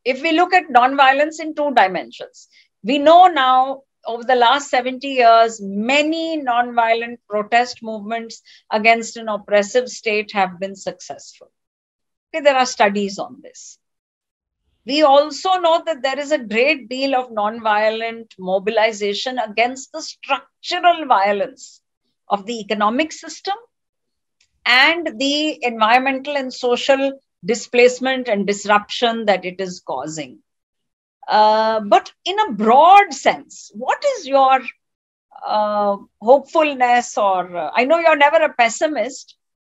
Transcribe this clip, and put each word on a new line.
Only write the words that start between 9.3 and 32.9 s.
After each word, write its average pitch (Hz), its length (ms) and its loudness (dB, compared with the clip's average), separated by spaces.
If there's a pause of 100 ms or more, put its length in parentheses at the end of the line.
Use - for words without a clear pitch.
state 214 440 -6
have 185 260 -4
been 196 160 -10
successful. - 760 -16 (840)
Okay, 320 80 -6
there 277 140 2
are 254 100 2
studies 202 540 -2
on 127 220 -14
this. - 360 -20 (1080)
We 285 160 0
also 302 560 2
know 339 260 2
that 311 200 -6
there 269 120 -4
is 285 140 -8
a 302 80 0
great 240 500 -2
deal 262 280 -2
of 254 140 -4
nonviolent 220 1080 -2
mobilization 202 1000 -2
against 233 500 -4
the 320 100 -12
structural 330 1080 -4
violence 202 720 -2 (480)
of 196 180 -6
the 233 140 -10
economic 214 500 -4
system - 460 -12 (1080)
and 277 540 0
the 294 460 -2
environmental 254 720 0
and 254 180 -6
social 269 640 -2 (260)
displacement 247 840 0
and 202 180 -2
disruption 208 800 -2
that 185 200 0
it 180 160 -10
is 185 240 -8
causing. 147 540 -10 (880)
Uh, 220 540 2
but 214 320 0 (120)
in 381 140 -4
a 415 140 -2
broad 294 600 6